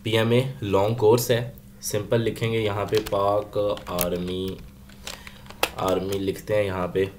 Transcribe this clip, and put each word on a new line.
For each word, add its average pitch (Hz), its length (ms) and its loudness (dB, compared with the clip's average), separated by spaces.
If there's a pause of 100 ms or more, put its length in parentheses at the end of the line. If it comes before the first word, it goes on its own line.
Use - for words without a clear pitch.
पीएमए 113 500 2 (100)
लॉन्ग 101 340 2
कोर्स 117 340 6
है, 120 220 0 (280)
सिंपल 113 400 0
लिखेंगे 113 380 0
यहाँ 101 260 0
पे 104 140 2
पाक 104 760 0 (140)
आर्मी, 90 680 -2 (1200)
आर्मी 92 420 0
लिखते 95 340 -2
हैं 104 100 4
यहाँ 92 300 -2
पे 95 260 2